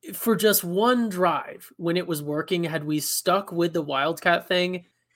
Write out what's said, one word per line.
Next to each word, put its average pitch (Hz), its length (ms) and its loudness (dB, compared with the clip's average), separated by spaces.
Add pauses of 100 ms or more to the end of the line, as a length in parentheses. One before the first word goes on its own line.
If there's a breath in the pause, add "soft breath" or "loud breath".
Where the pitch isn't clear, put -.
(140)
for 226 200 2
just 202 300 4
one 226 460 2
drive 180 640 -2
when 170 200 0
it 180 100 -2
was 156 160 -4
working, 151 420 -2
had 156 200 -4
we 151 160 -2
stuck 190 520 0
with 170 220 0
the 165 80 0
Wildcat 160 680 0
thing, 180 380 0 (300)